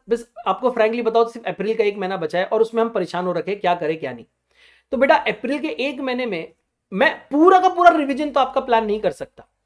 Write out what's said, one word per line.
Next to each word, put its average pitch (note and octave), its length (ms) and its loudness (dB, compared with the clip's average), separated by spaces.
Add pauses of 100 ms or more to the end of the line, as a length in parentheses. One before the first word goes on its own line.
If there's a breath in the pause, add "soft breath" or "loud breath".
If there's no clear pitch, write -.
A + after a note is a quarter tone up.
बस A#3 200 -4 (180)
आपको G#3 240 0
frankly A3+ 340 0
बताओ, A3+ 240 2
सिर्फ A#3 180 -14
अप्रैल G3 280 -4
का G#3+ 100 0
एक G#3 120 0
महीना F#3+ 200 -4
बचा E3+ 220 -4
है F#3+ 60 0
और A3 180 0
उसमें A3+ 200 0
हम A3+ 60 0
परेशान F3+ 380 -4
हो F3+ 60 -2
रखे E3+ 180 -4
हैं, G3+ 100 -6
क्या F3 140 0
करें D#3+ 260 -4
क्या C3 120 -8
नहीं। A#2 120 -16 (680 soft breath)
तो C4+ 60 -2
बेटा, C4 180 4
अप्रैल B3 440 -2
के D#4 100 -6
एक C4+ 320 -4
महीने B3+ 260 -4
में E3+ 260 -8 (400)
मैं B3 220 0 (160)
पूरा F4 280 6
का F#4 100 4
पूरा F4 220 6
रिवीजन D4 400 0
तो C#4+ 100 2
आपका B3+ 200 0
प्लान A3+ 260 0
नहीं G#3 140 -2
कर F#3+ 100 0
सकता, - 340 -12 (220)